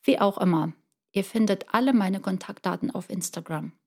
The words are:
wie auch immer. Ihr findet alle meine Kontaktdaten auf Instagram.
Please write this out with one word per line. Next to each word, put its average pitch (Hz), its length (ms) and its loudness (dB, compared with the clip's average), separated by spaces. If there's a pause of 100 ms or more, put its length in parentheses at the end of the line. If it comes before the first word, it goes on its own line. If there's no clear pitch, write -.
wie - 160 4
auch 196 180 2
immer. 165 360 2 (400)
Ihr 196 100 0
findet 202 500 0
alle 254 200 4
meine 196 260 2
Kontaktdaten 185 720 -4
auf - 180 -8
Instagram. 165 600 -8 (160)